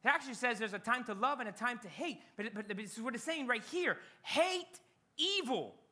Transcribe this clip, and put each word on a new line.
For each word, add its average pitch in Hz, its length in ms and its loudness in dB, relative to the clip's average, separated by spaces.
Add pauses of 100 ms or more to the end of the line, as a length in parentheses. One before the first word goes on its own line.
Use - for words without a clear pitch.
It 226 40 6
actually 277 260 2
says 240 240 2
there's 208 140 -2
a 202 60 -4
time 240 260 2
to 220 100 -4
love 247 260 2
and 226 80 -4
a 202 40 -6
time 240 280 -2
to 190 80 -12
hate. 269 320 -6 (160)
But, 214 180 -4
but, 214 140 -6
but 208 80 -4
this 202 200 -8
is 226 60 -8
what 240 120 -2
it's 220 100 -6
saying 302 240 -2
right 226 160 2
here. 320 340 0 (240)
Hate 359 580 2 (360)
evil. 262 580 0 (180)